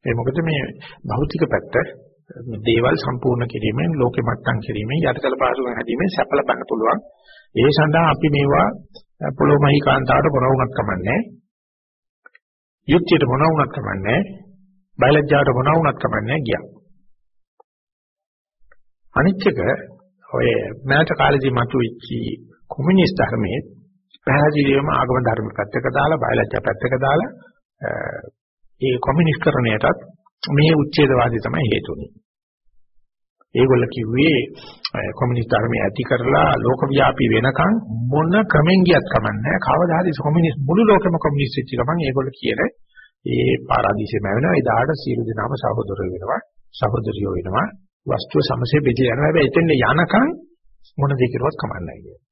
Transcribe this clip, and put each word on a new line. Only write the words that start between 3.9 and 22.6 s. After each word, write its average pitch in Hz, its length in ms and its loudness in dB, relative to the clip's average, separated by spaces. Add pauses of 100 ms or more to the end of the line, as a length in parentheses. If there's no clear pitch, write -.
ලෝකෙ 123 280 0
මට්ටම් 117 400 -2
කිරීමෙන්, 110 380 -6
යටිතල 131 380 -2
පහසුකම් 127 340 -2
හැදීමෙන් 120 400 -4
සැප - 200 -2
ලබන්න 127 340 0
පුළුවන්. 117 340 0 (560)
ඒ 127 160 4
සඳහා 156 380 2
අපි 156 200 0
මේවා 143 400 2 (600)
පොළොමහි 143 500 4
කාන්තාවට 135 500 2
මොන 131 160 0
වුණත් 131 280 0
කමන්නේ, 101 440 -2 (1700)
යුක්තියට 175 360 4
මොන 131 200 0
වුණත් 151 280 2
කමන්නේ, 104 460 -2 (800)
බයලජ්ජාවට 143 540 4
මොන 127 180 2
වුණත් 160 300 2
කමන්නේ 113 400 -2
ගියා. 113 240 -4 (2500)
අනිත් 190 280 2
එක 185 160 2 (680)
ඔය 123 200 0 (320)
මෑත 143 300 0
කාලේදී 143 420 0
මතුවෙච්ච 120 540 -2 (640)